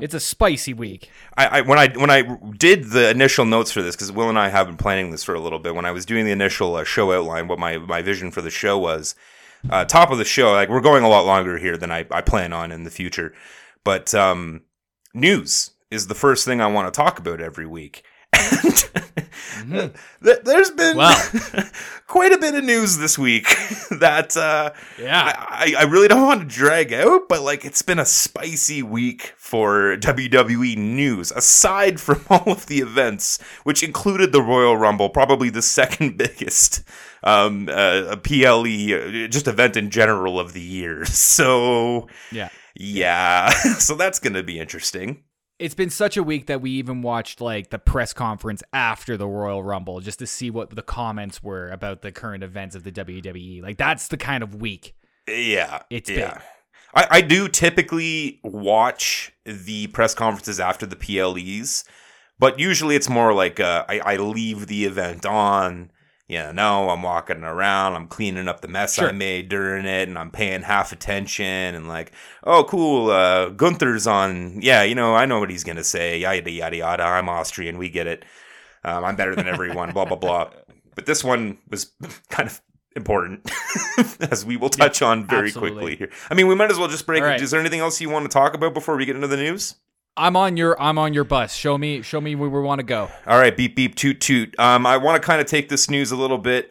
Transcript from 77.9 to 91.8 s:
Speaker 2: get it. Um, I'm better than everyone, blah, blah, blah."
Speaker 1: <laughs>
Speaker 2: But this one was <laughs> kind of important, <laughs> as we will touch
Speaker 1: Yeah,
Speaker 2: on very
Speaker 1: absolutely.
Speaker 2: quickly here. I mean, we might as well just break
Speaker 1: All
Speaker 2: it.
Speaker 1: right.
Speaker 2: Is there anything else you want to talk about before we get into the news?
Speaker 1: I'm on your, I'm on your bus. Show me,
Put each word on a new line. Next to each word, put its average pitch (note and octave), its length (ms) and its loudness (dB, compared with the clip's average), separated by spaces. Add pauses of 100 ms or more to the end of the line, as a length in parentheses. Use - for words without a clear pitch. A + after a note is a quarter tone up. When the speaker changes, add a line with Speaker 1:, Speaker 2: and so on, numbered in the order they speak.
Speaker 2:
get E2+ 160 -6
it. E2+ 180 -10 (580)
Um, F2 220 -6
I'm F#2+ 120 -4
better F#2+ 180 -2
than F#2 120 -6
everyone, F2 460 -6
blah, F#2+ 140 -2
blah, F#2 100 -4
blah." F2 320 -2 (240)
Speaker 1:
<laughs> - 220 -20
Speaker 2:
But F#2+ 100 -14
this D3+ 180 -2
one A#2 360 -2 (100)
was - 220 -10 (200)
<laughs> - 200 -20
kind - 180 -4
of - 140 -18 (340)
important, G2+ 540 -4 (400)
<laughs> - 400 -2
as G2+ 160 -6
we A#2+ 100 -6
will B2 140 -2
touch D3 320 2
Speaker 1:
Yeah, B2+ 60 2
Speaker 2:
on A2+ 180 0
very G2+ 220 0
Speaker 1:
absolutely. G#2 240 -6 (100)
Speaker 2:
quickly D#2+ 140 -8
here. F#2+ 140 -10 (200)
I D#3 40 -4
mean, F#3 120 4
we F#3+ 80 4
might G#3 160 2
as F#3+ 80 0
well F3 100 -2
just D3+ 160 -8
break D#3+ 180 0
Speaker 1:
All D3 60 2
Speaker 2:
it. D3 40 0
Speaker 1:
right. C3+ 100 -2
Speaker 2:
Is C3 80 -4
there D#3+ 100 0
anything D#3+ 200 -2
else D#3+ 200 -4
you E3 80 -8
want D3+ 160 -4
to C#3 80 -8
talk E3+ 220 2
about D#3+ 180 -2
before D#3 240 -4
we C3+ 80 -2
get C3+ 120 -4
into C#3+ 120 -4
the C#3 80 -2
news? D#3+ 380 -6 (400)
Speaker 1:
I'm F3 220 2
on F#3 220 0
your, E3 220 0
I'm D#3 180 0
on D#3 160 0
your C#3+ 100 0
bus. B2 300 -2
Show C#3+ 240 -2
me, C#3+ 240 -6